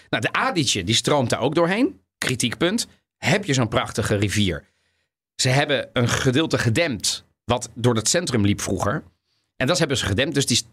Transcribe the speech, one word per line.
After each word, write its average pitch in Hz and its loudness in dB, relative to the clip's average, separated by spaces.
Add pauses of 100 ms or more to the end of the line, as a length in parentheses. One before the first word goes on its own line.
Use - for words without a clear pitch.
(100)
nou, 120 -2
de - -2
Adige, 175 0
die 110 0
stroomt 131 2
daar 90 0
ook 143 0
doorheen. 190 2 (180)
Kritiekpunt. 131 -2 (300)
Heb 185 0
je 143 -2
zo'n 123 2
prachtige 117 -2
rivier? 98 0 (720)
Ze - 0
hebben 139 0
een 120 2
gedeelte 139 0
gedempt 123 0 (200)
wat 120 -2
door 120 2
het 107 0
centrum 165 0
liep 101 2
vroeger. 101 -4 (540)
En 127 -2
dat 175 0
hebben 143 0
ze - -2
gedempt. 127 0
Dus 139 2
die, - 0 (100)